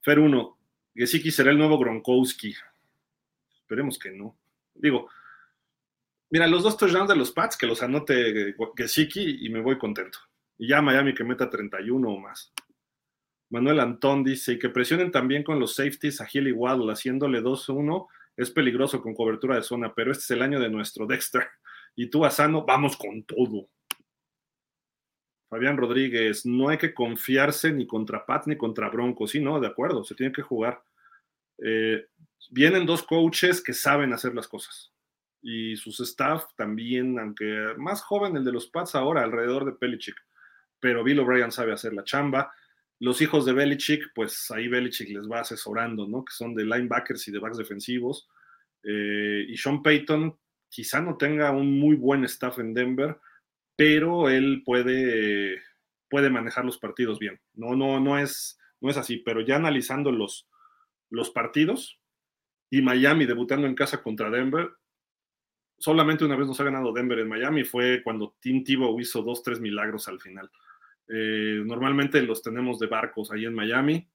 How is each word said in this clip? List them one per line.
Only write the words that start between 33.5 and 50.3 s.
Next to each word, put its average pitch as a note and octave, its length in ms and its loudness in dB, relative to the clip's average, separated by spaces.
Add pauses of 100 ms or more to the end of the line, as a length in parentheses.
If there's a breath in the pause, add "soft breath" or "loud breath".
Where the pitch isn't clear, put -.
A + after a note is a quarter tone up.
que - 120 -6
saben C#3+ 400 2
hacer A#2 200 -4
las B2+ 140 -8
cosas. - 440 -16 (520)
Y A2+ 320 -8
sus G#2 240 -14
staff C#3 460 -2 (100)
también, A#2+ 640 -2
aunque G#2+ 580 -4
más F#3 240 -6
joven G3+ 340 -2
el C3+ 80 -2
de B2+ 80 0
los A#2+ 160 -6
Pats E3+ 280 -6
ahora, C#3+ 260 2
alrededor A#2+ 440 -2
de C3 140 -6
Belichick. A#2+ 360 -6 (640 soft breath)
Pero A#2+ 240 0
Bill C3+ 160 4
O'Brien B2 320 2
sabe A2+ 200 -2
hacer G#2 220 -6
la G2 100 -8
chamba. C3+ 480 0 (480 loud breath)
Los B2 220 0
hijos D3 240 2
de B2+ 80 2
Belichick, C#3+ 640 0
pues - 360 -6
ahí A2+ 160 -6
Belichick B2 420 -4
les G#2 200 -10
va A#2 120 -4
asesorando, A2+ 680 -6
¿no? B2 160 -6
Que - 100 -16
son A#2 220 -8
de A2 80 -2
linebackers A#2+ 640 -2
y G#2 40 -12
de G2+ 80 -6
backs A2+ 180 -8
defensivos. A#2+ 720 -6 (540 soft breath)
Eh, G#2 640 -4
y A2 100 -10
Sean C#3+ 260 -2
Payton D#3 540 2 (320)